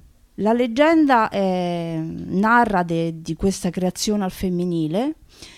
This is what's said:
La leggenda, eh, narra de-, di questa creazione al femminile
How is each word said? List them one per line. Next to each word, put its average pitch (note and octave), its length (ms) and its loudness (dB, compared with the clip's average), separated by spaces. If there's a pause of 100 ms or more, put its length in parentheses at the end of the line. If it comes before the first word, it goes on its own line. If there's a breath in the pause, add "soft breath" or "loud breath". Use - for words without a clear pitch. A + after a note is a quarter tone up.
(360)
La G#3+ 160 0
leggenda, B3+ 800 4
eh, F3 720 -2
narra F#3 840 0
de-, E3 360 -4
di E3 140 -8
questa F#3+ 360 -2
creazione F#3+ 520 -2
al F#3 80 -2
femminile F3+ 840 -2 (420 loud breath)